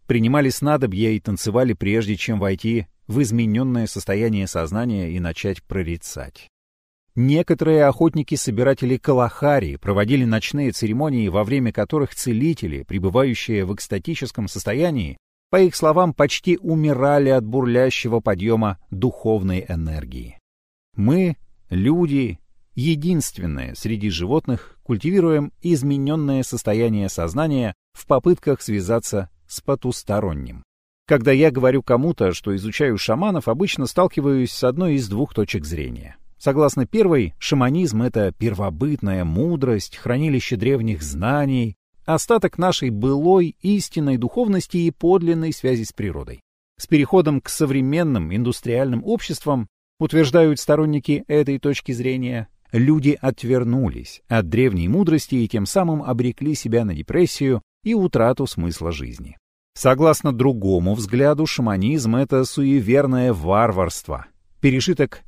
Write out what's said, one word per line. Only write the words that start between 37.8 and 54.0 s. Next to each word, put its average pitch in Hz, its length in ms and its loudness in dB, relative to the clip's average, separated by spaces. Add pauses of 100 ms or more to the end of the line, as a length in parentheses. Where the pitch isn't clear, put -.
это 110 280 0
первобытная 98 920 -2
мудрость, 123 720 -2
хранилище 131 580 -2
древних 110 480 -2
знаний, 120 720 -2 (300)
остаток 175 520 0
нашей 170 320 0
былой 143 720 2
истинной 165 560 0
духовности 185 600 0
и 170 120 2
подлинной 170 640 0
связи 127 300 -2
с - 100 -12
природой. 73 480 -8 (380)
С - 80 -14
переходом 147 540 4
к - 80 -14
современным 135 840 0
индустриальным 120 680 -2
обществам, 151 640 -4 (320)
утверждают 156 600 4
сторонники 151 680 0
этой 143 320 0
точки 143 320 -2
зрения, 123 560 -4 (240)
люди 139 500 4
отвернулись 120 1080 -2